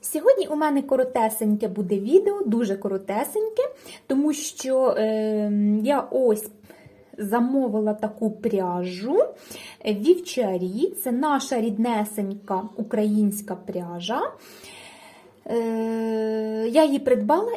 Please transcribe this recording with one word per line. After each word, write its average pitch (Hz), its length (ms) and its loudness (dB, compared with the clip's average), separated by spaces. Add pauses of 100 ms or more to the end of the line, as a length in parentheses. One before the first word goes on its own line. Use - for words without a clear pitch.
Сьогодні 370 460 2
у 302 80 -4
мене 294 260 2
коротесеньке 226 840 0
буде 196 320 -2
відео, 392 460 4
дуже 220 300 0
коротесеньке, 220 880 -2 (440)
тому 285 260 2
що, 262 640 0
ем, 214 880 2
я 269 260 2
ось 233 380 2 (680)
замовила 220 760 2
таку 214 380 -2
пряжу, 185 920 0 (600)
е, 214 80 0
Вівчарі. 214 1000 0 (100)
Це 254 80 -2
наша 269 500 0
ріднесенька 208 1000 -2 (120)
українська 214 800 0
пряжа. 180 680 -6 (1200)
Е, 226 1200 -2
я 302 140 6
її 285 160 2
придбала 277 580 2